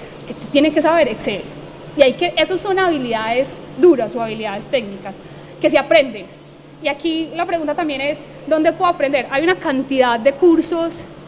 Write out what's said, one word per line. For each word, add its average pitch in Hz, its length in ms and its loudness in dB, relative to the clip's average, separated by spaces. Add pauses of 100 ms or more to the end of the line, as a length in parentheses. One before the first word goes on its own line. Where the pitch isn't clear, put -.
(260)
que - 80 -12
t-, - 180 -14
tiene 285 180 4
que 302 120 2
saber 320 260 4
Excel. 208 340 -6 (540)
Y 294 60 4
hay 254 100 6
que, 339 240 -4
esos 330 240 -2
son 381 180 -2
habilidades 247 800 -2 (220)
duras 262 360 4
o 233 80 -4
habilidades 214 440 -6
técnicas 202 500 -4 (440)
que 302 100 4
se 285 80 4
aprenden. 262 480 2 (560)
Y 302 60 0
aquí 320 460 -2
la 339 100 -2
pregunta 320 300 -2
también 302 260 -2
es, 294 200 -2 (260)
¿dónde 311 260 2
puedo 359 180 2
aprender? 277 400 0
Hay 277 140 0
una 359 120 2
cantidad 262 600 2
de 254 140 4
cursos, 330 720 2 (240)